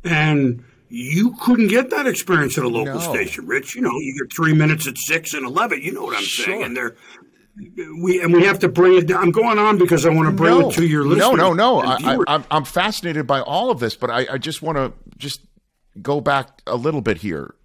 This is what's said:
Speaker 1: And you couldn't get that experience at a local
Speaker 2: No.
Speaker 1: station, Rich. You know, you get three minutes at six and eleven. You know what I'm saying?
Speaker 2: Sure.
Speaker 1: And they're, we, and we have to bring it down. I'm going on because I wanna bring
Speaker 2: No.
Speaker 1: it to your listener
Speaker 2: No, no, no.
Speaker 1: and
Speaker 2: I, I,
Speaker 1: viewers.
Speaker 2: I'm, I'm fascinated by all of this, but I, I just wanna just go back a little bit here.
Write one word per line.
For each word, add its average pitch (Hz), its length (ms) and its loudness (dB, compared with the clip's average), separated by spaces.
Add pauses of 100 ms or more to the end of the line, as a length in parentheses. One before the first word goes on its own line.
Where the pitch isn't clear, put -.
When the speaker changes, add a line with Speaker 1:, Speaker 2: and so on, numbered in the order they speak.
Speaker 1:
And 151 600 0 (240)
you 156 520 -2
couldn't 226 280 4
get 247 220 2
that 294 180 -2
experience 151 500 -2
at 139 60 -2
a 123 40 0
local 117 300 -4
Speaker 2:
No. 170 160 -6
Speaker 1:
station, - 320 -6
Rich. - 300 -6
You 247 60 -4
know, 196 180 -2
you 135 200 -10
get 123 140 -10
three 160 180 0
minutes 156 360 2
at 127 100 -12
six 160 340 -4
and 143 140 -8
eleven. 151 340 -4
You 151 120 -8
know - 100 -10
what - 140 -6
I'm 98 80 -4
saying? 98 340 -6
Speaker 2:
Sure. - 60 -6
Speaker 1:
And 120 120 -10
they're, 120 200 -8 (1040)
we, 185 200 0
and 170 100 2
we 175 120 8
have 196 160 2
to 180 80 2
bring 180 280 6
it 170 120 4
down. 180 140 0
I'm 175 80 4
going 220 280 2
on 208 180 4
because 170 300 4
I - 20 6
wanna 160 240 4
bring 165 260 4
Speaker 2:
No. - 120 4
Speaker 1:
it - 60 -6
to 165 100 2
your 151 180 2
listener 196 320 4
Speaker 2:
No, 262 160 4
no, - 0 -
no. 208 300 2
Speaker 1:
and - 80 -2
Speaker 2:
I, 127 40 2
I, 127 40 -2 (160)
Speaker 1:
viewers. 240 120 0
Speaker 2:
I'm, 147 240 0
I'm 151 140 0
fascinated 175 600 -4
by 135 160 0
all 208 280 -2
of 170 80 -2
this, 117 160 -4
but 123 160 -6
I, 120 220 -2
I 135 60 -6
just 151 240 -10
wanna 143 300 -4 (260)
just 139 240 -12 (580)
go 143 220 -4
back 139 440 -4
a 123 100 -4
little 139 260 -4
bit 101 160 -2
here. 82 360 -8 (100)